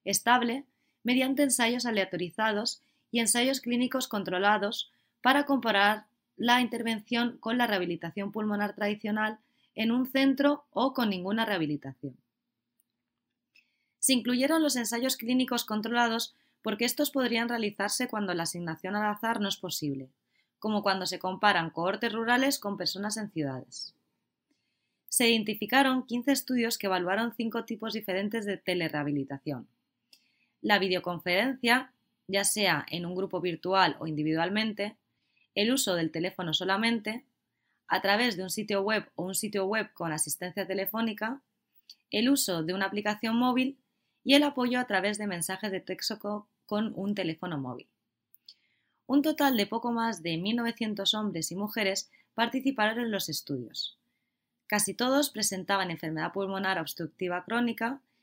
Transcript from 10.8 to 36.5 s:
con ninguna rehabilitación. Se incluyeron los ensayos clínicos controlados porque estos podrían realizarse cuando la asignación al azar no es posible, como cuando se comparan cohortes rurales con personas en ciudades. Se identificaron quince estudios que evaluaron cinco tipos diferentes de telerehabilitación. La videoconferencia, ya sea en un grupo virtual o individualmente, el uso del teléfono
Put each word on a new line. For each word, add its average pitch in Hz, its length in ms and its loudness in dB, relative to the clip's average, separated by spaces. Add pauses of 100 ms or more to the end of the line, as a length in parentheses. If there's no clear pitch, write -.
con 226 160 2
ninguna 196 360 -2
rehabilitación. 147 720 -4 (1800)
Se - 140 4
incluyeron 254 500 4
los 285 140 2
ensayos 240 400 0
clínicos 247 480 0
controlados 233 720 0 (240)
porque 220 260 -2
estos 285 240 0
podrían 233 400 0
realizarse 214 580 -2
cuando 208 240 -2
la 170 120 -2
asignación 175 520 -6
al 214 80 0
azar 214 340 -2
no 202 120 -2
es - 80 -6
posible, 139 500 -6 (500)
como 214 240 -2
cuando 190 220 0
se 180 140 -4
comparan 185 500 2
cohortes 196 420 -2
rurales 247 480 2
con 202 200 -6
personas 202 400 -4
en 208 120 -6
ciudades. - 640 -6 (1160)
Se 233 180 4
identificaron 240 800 2
quince 240 260 0
estudios 240 460 0
que 208 80 -6
evaluaron 190 500 0
cinco 226 300 -4
tipos 226 260 -6
diferentes 208 540 -4
de 196 100 -2
telerehabilitación. 147 1120 -4 (920)
La 208 160 4
videoconferencia, 190 1120 0 (360)
ya 196 160 2
sea 185 440 2
en 175 160 -6
un 175 100 -6
grupo 185 280 -4
virtual 180 560 2
o - 80 -6
individualmente, 180 920 -2 (580)
el 208 160 2
uso 254 260 2
del 165 140 0
teléfono 170 440 -4